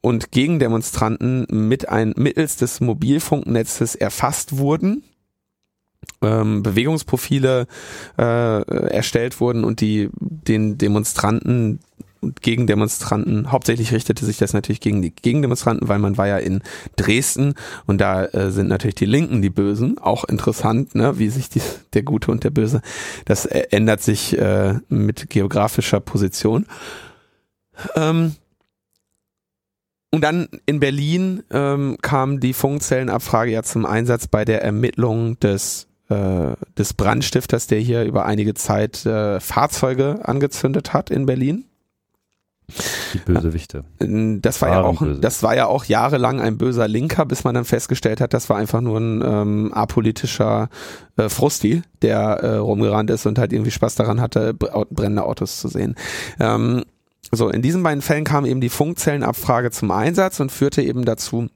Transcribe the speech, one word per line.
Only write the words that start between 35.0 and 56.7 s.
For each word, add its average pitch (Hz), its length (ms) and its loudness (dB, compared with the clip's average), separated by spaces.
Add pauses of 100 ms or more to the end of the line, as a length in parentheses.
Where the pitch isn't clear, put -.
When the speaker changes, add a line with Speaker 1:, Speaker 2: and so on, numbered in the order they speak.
Speaker 1:
des, - 480 0 (220)
äh, 92 440 0 (240)
des - 160 -2
Brandstifters, 117 760 0
der 107 120 2
hier 117 240 0
über 113 220 0
einige 104 280 0
Zeit, 107 540 -2
äh, 104 320 0
Fahrzeuge 135 840 0
angezündet 139 680 0
hat - 160 0
in 135 160 0
Berlin. 135 400 0 (1500)
Speaker 2:
Die 98 40 -4
Bösewichte. 82 680 -2 (140)
Speaker 1:
Äh, 110 400 0
das - 220 0
war - 80 2
ja 90 60 4
Speaker 2:
Waren 92 100 4
Speaker 1:
auch - 160 2
ein, 151 60 2
Speaker 2:
böse. 71 120 -2
Speaker 1:
das - 220 0
war 110 140 2
ja 123 100 4
auch 135 200 0
jahrelang 123 540 2
ein 107 200 -2
böser 117 280 0
Linker, 131 380 0
bis - 180 -4
man 120 120 2
dann 120 100 0
festgestellt 117 560 0
hat, 127 140 0
das 113 160 0
war 104 60 4
einfach 113 240 0
nur 113 180 0
ein, 113 260 0
ähm, 104 480 0
apolitischer, 110 960 0 (480)
äh, 110 100 2
Frusti, 147 540 0 (220)
der, 107 160 4 (240)
äh, 113 140 0
rumgerannt 107 520 0
ist - 160 0
und 107 140 2
halt 117 120 0
irgendwie 117 200 0
Spaß - 240 -2
daran 113 260 2
hatte, 113 320 0
br-, - 220 -4
au-, 107 160 0
brennende 104 320 0
Autos - 360 -4
zu - 100 -6
sehen. - 260 -2 (440)
Ähm, 117 440 2 (520)